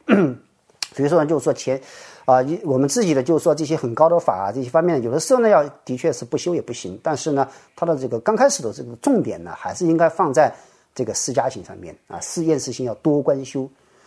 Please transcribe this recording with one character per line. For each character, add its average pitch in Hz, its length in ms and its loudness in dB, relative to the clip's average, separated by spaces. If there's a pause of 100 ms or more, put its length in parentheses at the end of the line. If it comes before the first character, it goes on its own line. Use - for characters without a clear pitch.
<clears throat> 175 300 2 (580)
所 135 100 0
以 147 40 2
说 165 100 4
呢， 151 80 4
就 160 100 0
是 127 60 -2
说 151 100 2
前， 131 280 -4 (440)
啊， 127 160 6
一， 143 220 -2
我 135 160 0
们 139 100 2
自 240 140 0
己 180 100 2
的 135 80 4
就 151 160 2
是 143 60 0
说 165 100 4
这 160 120 -2
些 147 100 -2
很 127 220 -4
高 156 120 6
的 170 120 4
法 95 180 0
啊， 98 140 -4
这 131 100 -6
些 123 80 -8
方 160 140 2
面， 160 180 0
有 117 80 -4
的 135 80 0
时 202 160 0
候 254 60 4
呢 226 80 4
要， 160 200 4 (160)
的 127 120 -6
确 151 160 0
是 - 120 -10
不 143 140 -4
修 175 160 -4
也 139 80 -2
不 123 100 -12
行， 95 300 -10
但 156 140 -2
是 151 160 -4
呢， 139 160 0 (260)
它 - 100 -6
的 165 120 0
这 131 100 -6
个 117 140 -6
刚 214 160 0
开 262 120 4
始 277 140 -2
的 110 100 -4
这 139 120 -14
个 120 180 -14
重 262 180 4
点 85 220 -6
呢， 85 140 -14
还 - 180 -10
是 180 100 -4
应 165 120 2
该 165 120 4
放 156 240 0
在 131 220 4 (400)
这 127 100 -4
个 107 80 -4
四 - 200 -6
加 123 160 0
行 98 160 -8
上 95 140 -18
面 87 140 -16 (140)
啊， - 140 -12
四 - 240 -6
厌 156 160 0
四 131 100 -8
心 127 160 -6
要 110 100 -6
多 147 240 2
观 135 240 0
修。 131 240 -8 (380)